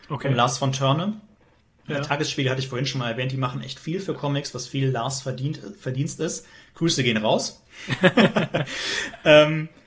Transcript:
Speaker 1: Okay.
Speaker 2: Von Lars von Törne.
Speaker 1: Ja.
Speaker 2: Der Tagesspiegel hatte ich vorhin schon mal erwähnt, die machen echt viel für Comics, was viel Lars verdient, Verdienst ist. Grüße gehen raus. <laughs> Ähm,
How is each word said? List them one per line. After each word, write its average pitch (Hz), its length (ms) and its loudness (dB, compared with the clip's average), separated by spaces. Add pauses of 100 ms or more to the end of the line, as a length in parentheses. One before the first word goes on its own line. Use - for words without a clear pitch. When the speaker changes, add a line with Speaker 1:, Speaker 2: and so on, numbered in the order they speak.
Speaker 1:
Okay. 143 200 -4
Speaker 2:
Von 127 60 2
Lars 123 220 2
von 135 160 0
Törne. 160 480 0 (680)
Speaker 1:
Ja. 151 80 -4
Speaker 2:
Der 139 80 -2
Tagesspiegel 143 460 0
hatte 131 120 -2
ich - 80 -6
vorhin 127 160 -4
schon 135 140 -4
mal 120 120 -2
erwähnt, 127 220 -4
die 131 40 -4
machen 131 240 -4
echt - 180 -12
viel 170 200 -6
für 160 140 -6
Comics, 143 420 -4
was 127 120 -10
viel 135 220 -2
Lars 123 320 -2
verdient, 135 380 -6 (200)
Verdienst 135 420 -4
ist. - 240 -6 (300)
Grüße 160 280 0
gehen 117 140 2
raus. 117 440 0 (400)
<laughs> - 20 2 (1200)
Ähm, 156 440 8 (180)